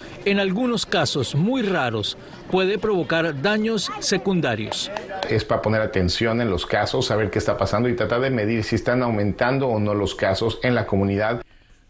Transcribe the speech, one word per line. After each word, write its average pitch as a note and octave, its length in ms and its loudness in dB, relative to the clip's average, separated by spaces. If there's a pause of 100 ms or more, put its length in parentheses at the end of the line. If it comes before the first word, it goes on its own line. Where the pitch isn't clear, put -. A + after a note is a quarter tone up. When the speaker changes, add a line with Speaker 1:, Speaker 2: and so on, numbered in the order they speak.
(260)
Speaker 1:
en G3+ 140 2
algunos G3+ 460 0
casos D3+ 480 0
muy A3 300 2
raros, B2+ 540 0 (340)
puede F#3 260 2
provocar E3 640 0
daños G#3+ 480 0 (100)
secundarios. C#3+ 920 0 (360)
Speaker 2:
Es A2 180 0
para A2+ 180 0
poner A2 180 2
atención A2+ 600 0
en A#2 100 0
los F2 140 -2
casos, A2 420 0
saber G#2+ 240 0
qué - 80 0
está G#2 180 0
pasando A#2 320 2
y A#2 60 0
tratar A#2 240 0
de C3 100 0
medir A2+ 340 0
si A2+ 120 -2
están B2 260 2
aumentando A#2+ 680 0
o A2 100 0
no G#2 160 0
los G2+ 180 0
casos G#2 480 0
en B2 140 2
la A2+ 100 0
comunidad. G2+ 560 0 (480)